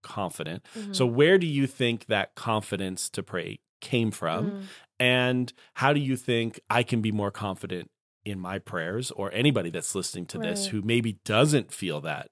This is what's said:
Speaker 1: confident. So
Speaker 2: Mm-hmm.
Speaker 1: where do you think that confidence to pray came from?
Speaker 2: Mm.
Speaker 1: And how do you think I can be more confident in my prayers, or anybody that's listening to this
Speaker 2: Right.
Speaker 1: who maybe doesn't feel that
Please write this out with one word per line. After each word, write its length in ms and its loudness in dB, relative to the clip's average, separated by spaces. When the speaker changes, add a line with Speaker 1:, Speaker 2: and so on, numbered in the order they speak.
Speaker 1:
confident. 600 -6
So 140 4
Speaker 2:
Mm-hmm. 100 0
Speaker 1:
where 220 8
do 80 2
you 200 2
think 400 0
that 280 0
confidence 760 -2
to 120 -8
pray 380 -8
came 280 2
from? 400 -2
Speaker 2:
Mm. 120 -10
Speaker 1:
And 540 2
how 180 4
do 80 4
you 160 0
think 440 -2
I 120 4
can 200 2
be 100 2
more 180 0
confident 600 -8
in 140 -6
my 200 -6
prayers, 520 -4
or 220 -6
anybody 380 2
that's 240 -6
listening 320 -6
to 120 -10
this 260 -4
Speaker 2:
Right. 60 -6
Speaker 1:
who 120 -2
maybe 420 2
doesn't 480 4
feel 300 -4
that 300 -6